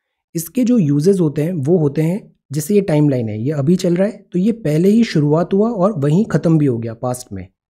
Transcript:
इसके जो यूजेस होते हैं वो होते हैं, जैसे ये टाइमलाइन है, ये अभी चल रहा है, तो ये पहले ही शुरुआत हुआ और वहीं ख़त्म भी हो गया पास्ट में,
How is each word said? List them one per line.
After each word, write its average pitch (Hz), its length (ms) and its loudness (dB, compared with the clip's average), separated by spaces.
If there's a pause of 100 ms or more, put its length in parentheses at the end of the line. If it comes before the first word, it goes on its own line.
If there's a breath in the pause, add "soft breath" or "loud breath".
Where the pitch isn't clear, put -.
(340)
इसके 170 300 -4
जो 240 140 2
यूजेस 156 420 2
होते 151 220 0
हैं 165 100 -4
वो 165 260 0
होते 151 240 0
हैं, 175 180 -2 (320)
जैसे 156 220 -2
ये 202 60 6
टाइमलाइन 147 480 0
है, 107 140 -8
ये 135 100 -2
अभी 143 240 2
चल 175 200 0
रहा 190 120 0
है, - 240 -12
तो 175 60 -2
ये 202 140 0
पहले 165 360 0
ही 226 160 4
शुरुआत 165 500 0
हुआ 208 160 2
और 202 300 -2
वहीं 151 240 2
ख़त्म 165 340 0
भी 147 80 2
हो 120 120 0
गया 113 160 -8
पास्ट 127 380 -8
में, 95 160 -12 (240)